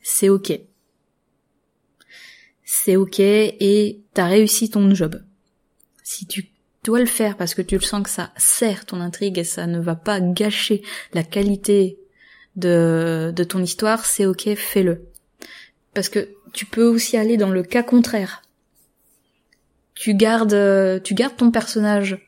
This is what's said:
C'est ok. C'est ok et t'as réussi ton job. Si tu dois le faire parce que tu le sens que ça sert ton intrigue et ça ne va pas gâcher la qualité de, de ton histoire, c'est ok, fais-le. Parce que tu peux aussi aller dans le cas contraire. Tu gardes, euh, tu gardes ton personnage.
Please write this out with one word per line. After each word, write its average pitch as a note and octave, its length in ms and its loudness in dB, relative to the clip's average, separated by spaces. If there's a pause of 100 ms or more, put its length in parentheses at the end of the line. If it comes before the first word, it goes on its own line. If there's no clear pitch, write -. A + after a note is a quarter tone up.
C'est - 260 0
ok. G3 300 0 (2000)
C'est - 320 0
ok F#3+ 240 0
et G#3 800 2 (100)
t'as F#3 140 2
réussi G#3+ 440 4
ton G3 220 4
job. E3+ 300 -2 (800)
Si - 240 -12
tu - 240 -10 (320)
dois A#3 160 0
le B3 80 2
faire G#3+ 300 -2
parce F3+ 180 -6
que F#3+ 80 -4
tu F3+ 140 -2
le F#3 60 -2
sens G3+ 200 -4
que F#3+ 80 -6
ça - 260 -8
sert - 500 -2
ton F3+ 140 -8
intrigue F3+ 380 -6
et E3+ 60 -4
ça E3+ 240 -6
ne E3+ 100 -2
va E3+ 160 -2
pas G3 260 -4
gâcher G3+ 640 -2 (300)
la E3+ 100 -2
qualité G3 760 0 (580)
de, E3 800 0
de F3 80 -2
ton F#3 180 -4
histoire, G#3+ 420 -2
c'est - 220 0
ok, F#3+ 300 -2
fais-le. F3+ 500 -2 (880)
Parce G3 140 -4
que - 220 -4 (240)
tu G#3 120 -12
peux - 180 0
aussi A#3 320 2
aller A3+ 200 2
dans G3+ 140 2
le F#3 120 0
cas A#3+ 200 -2
contraire. A#3+ 600 0 (1500)
Tu G#3+ 200 -2
gardes, A3 400 2
euh, G3 440 4
tu F#3+ 160 -6
gardes B3+ 220 -2
ton A#3+ 140 4
personnage. G#3 760 -2